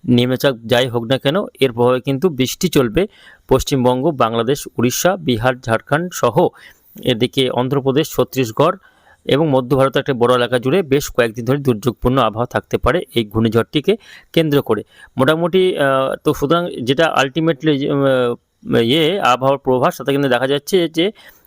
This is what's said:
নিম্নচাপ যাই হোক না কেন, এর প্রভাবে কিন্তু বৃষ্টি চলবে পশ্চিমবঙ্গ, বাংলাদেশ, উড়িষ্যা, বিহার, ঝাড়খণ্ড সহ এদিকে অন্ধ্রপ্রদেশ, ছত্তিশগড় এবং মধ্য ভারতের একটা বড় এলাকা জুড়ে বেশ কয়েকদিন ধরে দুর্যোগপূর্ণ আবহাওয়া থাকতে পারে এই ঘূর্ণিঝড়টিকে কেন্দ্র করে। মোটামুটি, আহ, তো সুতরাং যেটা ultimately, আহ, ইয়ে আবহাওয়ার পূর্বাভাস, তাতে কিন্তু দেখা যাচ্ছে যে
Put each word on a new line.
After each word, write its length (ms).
নিম্নচাপ 480
যাই 220
হোক 160
না 140
কেন, 200
এর 140
প্রভাবে 280
কিন্তু 280
বৃষ্টি 400
চলবে 320
পশ্চিমবঙ্গ, 640
বাংলাদেশ, 480
উড়িষ্যা, 400
বিহার, 440
ঝাড়খণ্ড 520
সহ 220
এদিকে 460
অন্ধ্রপ্রদেশ, 640
ছত্তিশগড় 640
এবং 240
মধ্য 260
ভারতের 240
একটা 140
বড় 220
এলাকা 240
জুড়ে 240
বেশ 260
কয়েকদিন 360
ধরে 140
দুর্যোগপূর্ণ 600
আবহাওয়া 280
থাকতে 300
পারে 220
এই 100
ঘূর্ণিঝড়টিকে 680
কেন্দ্র 280
করে। 200
মোটামুটি, 600
আহ, 460
তো 100
সুতরাং 300
যেটা 240
ultimately, 520
আহ, 240
ইয়ে 400
আবহাওয়ার 380
পূর্বাভাস, 380
তাতে 140
কিন্তু 180
দেখা 180
যাচ্ছে 420
যে 160